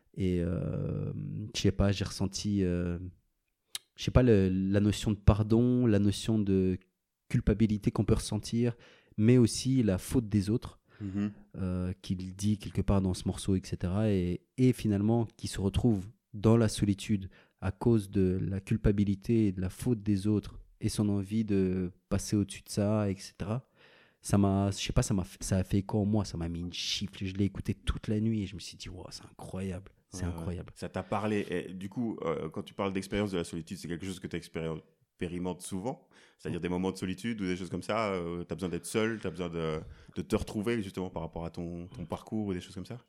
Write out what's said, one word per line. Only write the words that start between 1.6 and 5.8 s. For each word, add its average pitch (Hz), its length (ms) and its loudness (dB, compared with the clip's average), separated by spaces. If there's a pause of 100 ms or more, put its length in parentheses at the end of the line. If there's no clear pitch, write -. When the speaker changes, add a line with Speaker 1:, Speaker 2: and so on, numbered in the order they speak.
Speaker 1:
sais 98 100 6
pas, 101 200 2
j'ai 98 140 -2
ressenti, 98 580 -2
euh, 87 340 0 (1000)
je - 80 -12
sais - 80 2
pas, 127 120 8
le, 101 260 8
la 95 300 2
notion 104 320 2
de 104 40 0
pardon, 113 680 4